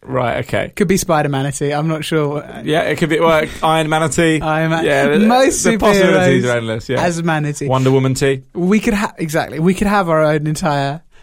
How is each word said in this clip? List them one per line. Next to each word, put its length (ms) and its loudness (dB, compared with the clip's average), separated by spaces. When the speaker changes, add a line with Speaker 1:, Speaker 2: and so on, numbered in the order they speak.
Speaker 1:
Right, 420 -4
okay. 320 -2
Speaker 2:
Could 120 2
be 80 2
Spider 320 0
Manatee. 440 -4
I'm 160 -2
not 160 -4
sure. 240 -2
What, 360 -10
Speaker 1:
Yeah, 180 0
it 160 -2
could 100 0
be, 100 0
well, 280 4
Iron 260 2
Manatee. 520 0
Speaker 2:
Iron 300 -2
Man- 140 -2
Speaker 1:
Yeah, 240 2
the, 180 2
Speaker 2:
most 380 2
Speaker 1:
the 140 2
possibilities 680 4
Speaker 2:
superheroes 100 0
Speaker 1:
are 40 0
endless, 300 -6
yeah. 140 -2
Speaker 2:
as 200 -2
Manatee. 460 -2
Speaker 1:
Wonder 220 2
Woman 240 2
T. 280 0
Speaker 2:
We 280 0
could 140 0
ha-, 240 -4
exactly. 400 -4
We 160 2
could 140 -2
have 200 0
our 140 2
own 240 0
entire 560 -2